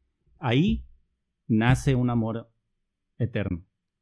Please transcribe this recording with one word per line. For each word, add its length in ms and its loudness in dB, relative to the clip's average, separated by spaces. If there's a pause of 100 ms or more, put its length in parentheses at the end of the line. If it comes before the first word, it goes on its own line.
(400)
Ahí 460 0 (600)
nace 480 2
un 140 0
amor 420 -4 (640)
eterno. 460 -4 (380)